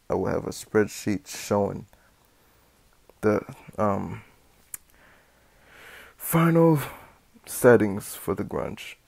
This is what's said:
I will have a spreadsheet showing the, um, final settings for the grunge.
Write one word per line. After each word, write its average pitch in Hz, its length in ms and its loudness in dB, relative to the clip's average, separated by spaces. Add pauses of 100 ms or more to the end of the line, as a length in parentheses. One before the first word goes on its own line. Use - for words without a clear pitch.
I - 60 0
will 92 140 -2
have - 160 -4
a - 40 -8
spreadsheet - 800 -2
showing 101 580 -4 (1400)
the, 107 200 2 (360)
um, 98 440 -2 (2000)
final 165 600 4 (680)
settings 107 680 4
for - 200 -6
the 101 80 -6
grunge. - 520 -8 (120)